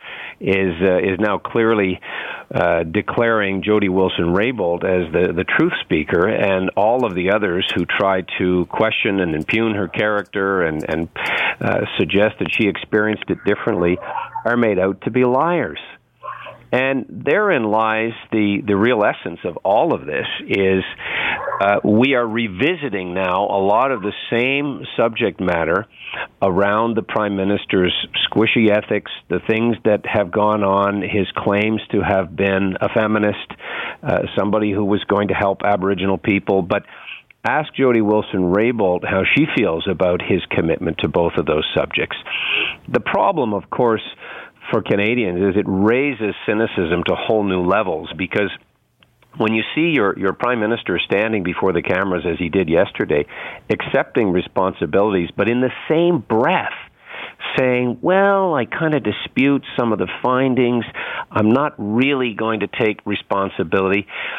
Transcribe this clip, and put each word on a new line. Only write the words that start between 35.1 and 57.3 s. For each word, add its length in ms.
to 60
help 300
Aboriginal 540
people. 440
But 220
ask 300
Jody 280
Wilson-Raybould 1040
how 200
she 100
feels 320
about 320
his 280
commitment 500
to 100
both 260
of 100
those 300
subjects. 400
The 140
problem, 520
of 160
course, 340
for 120
Canadians 680
is 80
it 80
raises 680
cynicism 600
to 100
whole 280
new 200
levels, 540
because 320
when 160
you 100
see 180
your, 240
your 160
Prime 260
Minister 440
standing 400
before 300
the 80
cameras, 480
as 80
he 120
did 200
yesterday, 560
accepting 640
responsibilities, 1040
but 140
in 120
the 100
same 300
breath 540